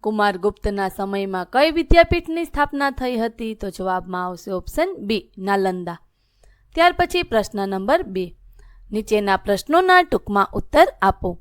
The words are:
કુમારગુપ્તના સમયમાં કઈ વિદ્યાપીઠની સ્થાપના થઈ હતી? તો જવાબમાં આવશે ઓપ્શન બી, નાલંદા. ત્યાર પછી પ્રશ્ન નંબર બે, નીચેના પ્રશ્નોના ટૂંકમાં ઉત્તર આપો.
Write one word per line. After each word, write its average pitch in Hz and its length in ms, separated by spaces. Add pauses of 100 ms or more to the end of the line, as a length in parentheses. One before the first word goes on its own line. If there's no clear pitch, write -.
કુમારગુપ્તના 202 840
સમયમાં 196 640
કઈ 285 180
વિદ્યાપીઠની 339 720
સ્થાપના 285 460
થઈ 254 260
હતી? 226 380
તો 202 160
જવાબમાં 185 560
આવશે 180 240
ઓપ્શન 302 480
બી, 202 400
નાલંદા. 185 600 (760)
ત્યાર 339 180
પછી 349 300
પ્રશ્ન 208 460
નંબર 196 340
બે, 185 340 (560)
નીચેના 208 440
પ્રશ્નોના 349 680
ટૂંકમાં 208 520
ઉત્તર 302 340 (140)
આપો. 190 380